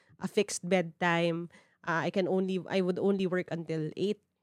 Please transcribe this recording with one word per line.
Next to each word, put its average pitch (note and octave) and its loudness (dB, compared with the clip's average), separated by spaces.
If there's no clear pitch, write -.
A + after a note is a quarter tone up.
a - -4
fixed - 0
bedtime. E3+ 2
Uh, E3 0
I D#3 0
can F#3 0
only, F#3 0
I F#3+ 0
would F3+ 0
only G3 2
work F3+ -2
until D#3+ -4
eight G3+ -2